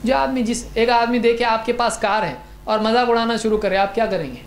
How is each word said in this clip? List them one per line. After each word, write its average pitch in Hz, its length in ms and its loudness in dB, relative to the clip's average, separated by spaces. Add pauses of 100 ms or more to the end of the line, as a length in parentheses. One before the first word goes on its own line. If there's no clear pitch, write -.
जो 262 100 2
आदमी, 262 280 0
जिस, 233 340 -4
एक 233 120 2
आदमी 240 300 2
देखे 233 240 2
आपके 226 300 0
पास 233 240 -2
कार 208 260 0
है 143 140 -6 (300)
और 214 140 0
मजाक 233 280 2
उड़ाना 233 280 2
शुरू 214 200 0
करे, 196 200 0
आप 196 160 2
क्या 226 120 2
करेंगे? 156 420 -4